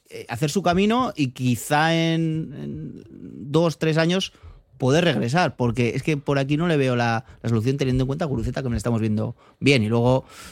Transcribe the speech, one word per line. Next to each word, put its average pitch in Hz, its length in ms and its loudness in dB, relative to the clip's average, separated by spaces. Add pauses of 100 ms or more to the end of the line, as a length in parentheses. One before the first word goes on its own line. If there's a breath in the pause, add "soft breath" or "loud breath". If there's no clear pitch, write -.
(120)
eh, 113 180 -16
hacer 117 220 -2
su 196 100 0
camino 208 540 2
y 135 140 -2
quizá 147 680 2
en, 165 580 -2
en 147 560 -12
dos, 143 680 -2
tres 160 180 0
años 175 340 0 (460 soft breath)
poder 143 280 2
regresar, 131 500 2
porque 120 400 0
es 135 80 -4
que 156 140 0
por 139 200 -2
aquí 139 200 0
no 170 100 -2
le 160 100 2
veo 131 180 2
la, 117 300 0 (160 soft breath)
la 113 80 -4
solución, 117 280 0
teniendo 131 260 0
en 127 40 -2
cuenta 151 180 -4
a - 20 -2
Guruceta, 127 340 -4
que 131 80 -4
me 117 40 -2
la 113 40 -2
estamos 113 240 0
viendo 110 340 -2 (240 soft breath)
bien, 135 220 4
y 104 60 0
luego 120 380 2 (260 loud breath)